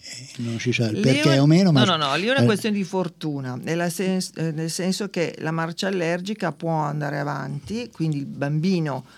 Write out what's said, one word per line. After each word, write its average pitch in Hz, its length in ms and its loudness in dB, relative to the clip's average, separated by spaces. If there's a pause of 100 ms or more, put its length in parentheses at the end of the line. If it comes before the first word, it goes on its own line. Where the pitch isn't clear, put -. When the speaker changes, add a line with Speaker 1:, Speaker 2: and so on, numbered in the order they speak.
(440)
Speaker 1:
non 117 160 -6
si 120 120 -2
sa 117 140 0
il 110 120 -2
Speaker 2:
Lì 98 40 -2
Speaker 1:
perché 131 320 4
Speaker 2:
è 139 80 6
Speaker 1:
o 143 60 6
meno, 175 240 8
ma 139 140 6
Speaker 2:
no, 180 120 4
no, 151 120 0
no, 139 60 2
lì 180 120 0
è - 20 2
una 269 140 4
Speaker 1:
eh, - 20 6
Speaker 2:
questione 214 320 2
di 196 60 -2
fortuna, 156 760 -4
nella 170 300 -2
sens-, 185 460 -2
eh, 165 160 -2
nel 160 180 -4
senso 185 400 -2
che 165 300 -2
la 156 100 -4
marcia 165 380 -4
allergica 180 640 -2
può 165 220 -6
andare 151 440 -2
avanti, 147 720 -6
quindi 160 260 -2
il 139 100 -6
bambino 147 760 -2 (140)